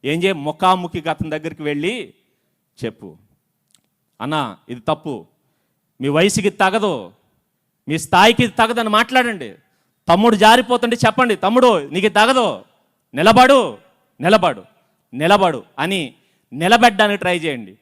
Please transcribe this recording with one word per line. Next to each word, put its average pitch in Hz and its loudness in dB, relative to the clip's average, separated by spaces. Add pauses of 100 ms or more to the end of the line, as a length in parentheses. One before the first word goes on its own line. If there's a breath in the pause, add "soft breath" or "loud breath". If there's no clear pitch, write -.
ఏం 165 -4
చేయ? 190 0
ముఖాముఖిగా 165 -2
అతని 156 -6
దగ్గరికి 156 -10
వెళ్ళి 147 -6 (720)
చెప్పు, 95 -14 (1040)
"అన్నా 131 -6 (120)
ఇది - -14
తప్పు, 151 -8 (760)
మీ 135 -6
వయసుకి 190 0
ఇది - -6
తగదు, 190 -2 (760)
మీ 151 -4
స్థాయికి 214 2
ఇది 214 -4
తగదని" 226 -2
మాట్లాడండి. 220 -2 (560)
తమ్ముడు 214 4
జారిపోతుంటే 240 2
చెప్పండి, 226 0
"తమ్ముడు 226 2
నీకు 151 -4
ఇది 196 0
తగదు, 214 0 (500)
నిలబడు, 214 4 (440)
నిలబడు, 165 0 (500)
నిలబడు" 170 0 (160)
అని 165 -4 (400)
నిలబెట్టడానికి 208 2
ట్రై 180 -2
చేయండి. 120 -8